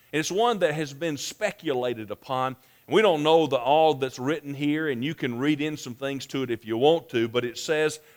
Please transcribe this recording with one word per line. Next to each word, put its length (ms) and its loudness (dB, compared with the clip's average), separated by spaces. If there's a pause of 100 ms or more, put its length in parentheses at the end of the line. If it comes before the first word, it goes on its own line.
(140)
And 60 0
it's 120 -4
one 280 2
that 160 2
has 180 -6
been 240 -4
speculated 920 -4
upon. 440 -4 (300)
And 80 -8
we 80 6
don't 220 4
know 240 6
the, 100 0
all 380 4
that's 240 -4
written 340 -4
here, 360 -2
and 140 -4
you 120 -4
can 240 -6
read 200 0
in 160 -4
some 200 -12
things 320 -8
to 160 -4
it 80 -4
if 140 -6
you 120 -2
want 320 4
to, 180 0
but 160 0
it 140 -6
says 420 0 (180)